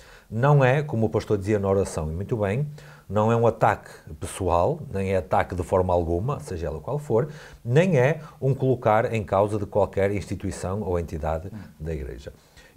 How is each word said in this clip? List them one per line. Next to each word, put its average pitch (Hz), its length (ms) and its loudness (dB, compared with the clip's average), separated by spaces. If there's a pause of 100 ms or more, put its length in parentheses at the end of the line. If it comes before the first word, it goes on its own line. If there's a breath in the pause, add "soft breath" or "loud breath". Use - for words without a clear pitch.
(300 loud breath)
não 135 340 4
é, 135 200 4
como 117 220 -2
o 107 40 0
pastor 110 280 0
dizia 101 200 0
na 98 120 0
oração, 92 420 0
e 80 40 -6
muito 98 200 -4
bem, 107 320 -2 (420 loud breath)
não 107 220 2
é 117 40 4
um 117 120 4
ataque 110 420 2 (300)
pessoal, 92 600 0 (120)
nem 98 200 -2
é 92 40 2
ataque 95 380 0
de 87 80 -4
forma 90 300 2
alguma, 87 480 0
seja 85 260 -8
ela 78 120 -8
qual 139 200 -6
for, 123 300 0 (340 loud breath)
nem 156 340 4
é 147 220 4 (220 loud breath)
um 135 120 0
colocar 120 600 2
em 110 100 -2
causa 101 340 2
de 98 80 -2
qualquer 98 460 2
instituição 98 720 -6
ou 92 180 -2
entidade 82 500 -4 (300 loud breath)
da 78 140 -6
Igreja. 64 400 -10 (440 soft breath)